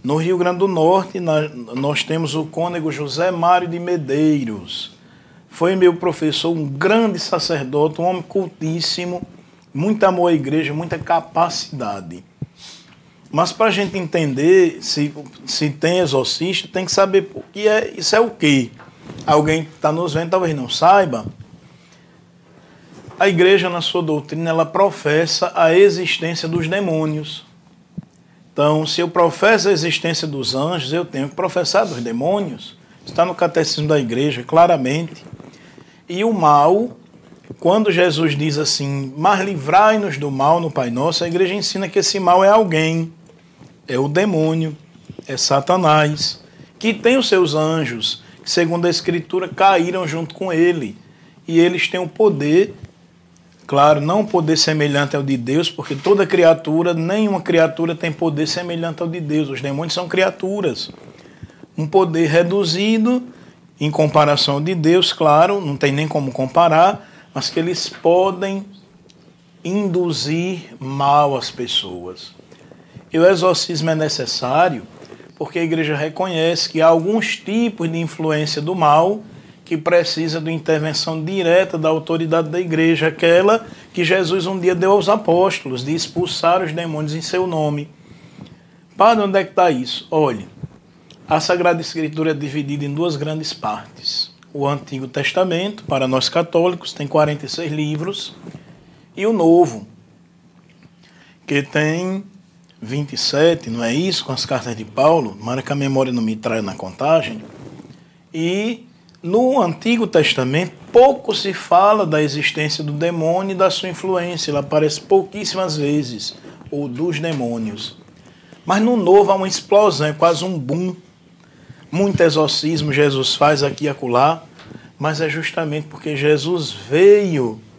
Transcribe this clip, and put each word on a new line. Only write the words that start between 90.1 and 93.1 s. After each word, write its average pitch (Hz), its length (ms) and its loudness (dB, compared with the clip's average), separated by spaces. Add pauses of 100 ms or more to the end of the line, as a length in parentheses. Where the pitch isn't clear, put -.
Olhe, 135 360 0 (840)
a 156 120 2
Sagrada 175 400 2
Escritura 156 520 -4
é - 20 -2
dividida 143 500 -6
em 143 80 -6
duas 156 240 -2